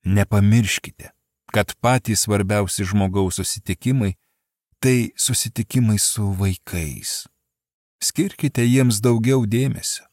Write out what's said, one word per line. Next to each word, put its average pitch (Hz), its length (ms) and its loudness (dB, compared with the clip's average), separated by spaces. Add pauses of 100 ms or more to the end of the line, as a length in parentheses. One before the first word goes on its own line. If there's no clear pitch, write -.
Nepamirškite, 101 1040 2 (420)
kad 104 280 -2
patys 120 440 0
svarbiausi 104 600 0
žmogaus 95 560 0
susitikimai – 104 720 -2 (680)
tai 123 360 2
susitikimai 117 840 -2
su 104 320 -2
vaikais. 92 960 -6 (720)
Skirkite 147 640 -2
jiems 120 400 4
daugiau 120 400 2
dėmesio 123 680 -4